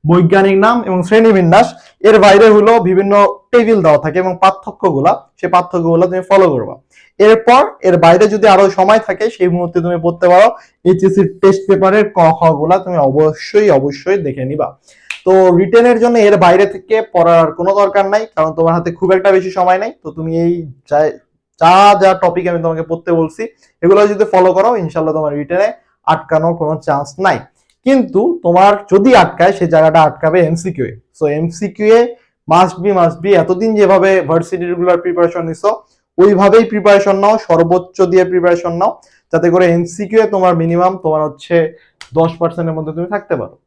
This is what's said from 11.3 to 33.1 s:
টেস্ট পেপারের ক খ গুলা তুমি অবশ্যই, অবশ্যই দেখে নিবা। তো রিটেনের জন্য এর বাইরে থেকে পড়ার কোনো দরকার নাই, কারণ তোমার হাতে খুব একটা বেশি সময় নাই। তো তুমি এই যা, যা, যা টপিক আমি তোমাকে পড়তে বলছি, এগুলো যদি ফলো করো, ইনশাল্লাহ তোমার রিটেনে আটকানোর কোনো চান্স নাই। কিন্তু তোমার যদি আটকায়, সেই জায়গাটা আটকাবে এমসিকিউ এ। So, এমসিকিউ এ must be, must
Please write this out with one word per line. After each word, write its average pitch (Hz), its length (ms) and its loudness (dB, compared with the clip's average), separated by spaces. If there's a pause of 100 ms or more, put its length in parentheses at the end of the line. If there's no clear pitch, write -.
টেস্ট 190 260 2
পেপারের 196 380 0 (120)
ক - 20 -2 (180)
খ - 20 -16 (200)
গুলা 165 160 0 (100)
তুমি 180 120 -6 (120)
অবশ্যই, 156 580 -2 (100)
অবশ্যই 143 480 -4
দেখে 135 260 -8
নিবা। 151 160 -6 (580)
তো 185 60 2 (280)
রিটেনের 233 440 4
জন্য 240 120 0 (120)
এর 208 160 4
বাইরে 185 300 4
থেকে - 220 -6 (180)
পড়ার 165 340 2 (100)
কোনো 180 220 -2
দরকার 196 340 0
নাই, 214 100 -2 (120)
কারণ 160 220 -2
তোমার 165 180 0
হাতে 170 140 -4 (100)
খুব 185 160 -2
একটা 190 200 0
বেশি 185 220 -2
সময় 185 260 0
নাই। 233 80 -8 (120)
তো 160 40 -16 (100)
তুমি 160 140 -8 (140)
এই 170 80 0 (360)
যা, 147 100 0 (600)
যা, 175 140 4 (260)
যা 196 80 4 (140)
টপিক 175 280 -2
আমি 170 140 -4
তোমাকে 160 240 -4
পড়তে 170 300 -6
বলছি, 160 240 -6 (400)
এগুলো 196 160 4 (120)
যদি 208 220 -2
ফলো 185 240 2
করো, 214 120 2 (140)
ইনশাল্লাহ 160 340 -6
তোমার 151 220 -4
রিটেনে 180 300 -2 (380)
আটকানোর 160 540 -2
কোনো 156 120 -4 (120)
চান্স 143 240 -4 (160)
নাই। 160 120 0 (480)
কিন্তু 247 360 0 (220)
তোমার 180 280 2 (200)
যদি 196 240 2
আটকায়, 185 420 2
সেই 170 160 -4
জায়গাটা 160 340 2
আটকাবে 160 320 -2 (100)
এমসিকিউ 170 420 -6
এ। - 20 -18 (240)
So, 160 60 -6 (160)
এমসিকিউ 190 480 -6 (120)
এ - 20 2 (460)
must 175 360 0
be, 202 60 -2 (100)
must 170 240 0